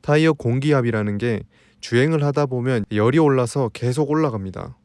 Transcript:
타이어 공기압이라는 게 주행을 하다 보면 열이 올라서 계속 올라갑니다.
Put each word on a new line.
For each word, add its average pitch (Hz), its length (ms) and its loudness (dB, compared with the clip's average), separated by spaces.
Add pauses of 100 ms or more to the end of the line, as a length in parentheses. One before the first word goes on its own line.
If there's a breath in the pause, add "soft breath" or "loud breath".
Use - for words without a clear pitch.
타이어 156 320 4
공기압이라는 120 840 0
게 117 240 -2 (380 soft breath)
주행을 143 420 0
하다 143 240 0
보면 123 460 -2
열이 113 260 2
올라서 131 540 2
계속 127 380 -2
올라갑니다. 110 760 -4